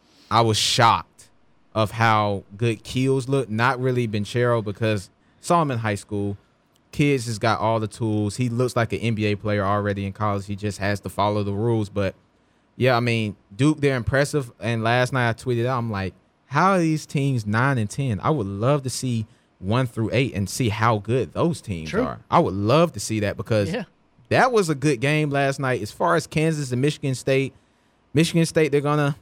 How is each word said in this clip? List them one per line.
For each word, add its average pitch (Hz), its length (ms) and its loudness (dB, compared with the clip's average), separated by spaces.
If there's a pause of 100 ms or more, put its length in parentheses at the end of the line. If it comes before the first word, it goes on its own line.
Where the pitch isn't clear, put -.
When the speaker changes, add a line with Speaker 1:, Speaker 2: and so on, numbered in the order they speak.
(300)
Speaker 1:
I 113 100 4
was 113 160 2
shocked - 720 2 (440)
of 107 180 0
how 107 500 2 (140)
good 113 260 -2
Keels 131 460 0
looked. 135 220 -2
Not 123 300 0
really 123 280 0
Banchero 113 560 0
because 107 460 -2 (300)
saw 175 220 2
him 147 80 -2
in 120 80 -2
high 113 160 -2
school. 101 420 -6 (540)
Kids 139 360 0
has 117 120 -6
got 113 220 0
all 113 200 0
the 110 80 -4
tools. 107 480 -2
He 127 120 0
looks 117 260 -2
like 117 180 0
an 101 60 -2
N 113 160 0
B 107 120 0
A 104 100 0
player 104 280 -2
already 101 400 0
in 98 80 -6
college. 101 340 -2
He 104 100 -6
just 101 220 -6
has 101 220 -2
to - 80 -10
follow 104 360 0
the 101 100 -4
rules. 110 340 0
But, 98 260 -4 (600)
yeah, 123 200 4
I 117 40 2
mean, 113 360 0 (180)
Duke, 151 260 2
they're 139 160 2
impressive. 135 540 0 (100)
And 113 220 -2
last 123 300 2
night 123 180 0
I - 40 0
tweeted 120 320 -2
out, 127 120 -2
I'm 117 120 -4
like, 95 240 -4 (320)
"How 170 260 2
are 190 80 2
these 156 260 0
teams 139 400 0
nine 123 320 2
and 107 100 0
ten?" 123 320 -2
I 123 100 0
would 139 180 0
love 120 340 0
to 127 80 -6
see 117 360 -4 (320)
one 117 280 0
through 113 260 -2
eight 120 220 0
and 98 160 -2
see 127 200 0
how 110 280 2
good 104 340 -2
those 143 300 -2
teams 80 280 -8
Speaker 2:
True. 214 120 -2
Speaker 1:
are. - 160 -6 (120)
I 165 100 4
would 113 120 2
love 127 400 2
to - 80 -10
see 110 200 -2
that 101 180 -2
because 104 340 0
Speaker 2:
Yeah. 202 120 -4 (440)
Speaker 1:
that 214 240 4
was 208 160 2
a 160 60 2
good 135 260 0
game 151 300 2
last 139 300 0
night. 127 200 0
As 104 120 -8
far 170 240 0
as 156 100 -2
Kansas 151 460 -2
and 123 100 0
Michigan 147 320 -2
State, 135 400 0 (580)
Michigan 165 320 4
State, 156 280 2
they're 143 100 4
gonna 147 400 2